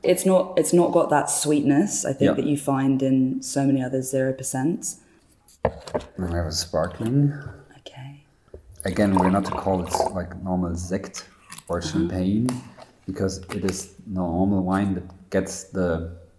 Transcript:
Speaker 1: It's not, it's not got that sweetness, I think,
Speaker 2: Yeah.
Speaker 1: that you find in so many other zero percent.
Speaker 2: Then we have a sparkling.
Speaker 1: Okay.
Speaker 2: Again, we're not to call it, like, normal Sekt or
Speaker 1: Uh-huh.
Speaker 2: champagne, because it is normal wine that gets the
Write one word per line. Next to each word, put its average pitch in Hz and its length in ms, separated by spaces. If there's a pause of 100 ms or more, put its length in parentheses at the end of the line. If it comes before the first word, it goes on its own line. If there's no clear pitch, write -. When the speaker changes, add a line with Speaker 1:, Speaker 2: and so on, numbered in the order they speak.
Speaker 1:
It's 180 240
not, 185 320
it's 160 140
not 175 200
got - 180
that 147 200
sweetness, 147 760
I - 80
think, 135 180
Speaker 2:
Yeah. - 40
Speaker 1:
that - 120
you 147 100
find 135 460
in 131 400
so - 240
many 139 160
other 131 200
zero 131 320
percent. 131 600 (680)
Speaker 2:
Then - 680
we 85 40
have 85 120
a 80 60
sparkling. 113 800 (460)
Speaker 1:
Okay. 139 440 (600)
Speaker 2:
Again, 98 320
we're 92 140
not 95 160
to - 40
call 95 320
it, 85 100 (220)
like, 85 280
normal 90 340
Sekt 90 480 (440)
or 85 100
Speaker 1:
Uh-huh. 80 100
Speaker 2:
champagne, 98 600 (580)
because 95 320 (160)
it 95 100
is 95 260 (160)
normal 92 560
wine 95 320
that - 360
gets - 340
the 85 520 (220)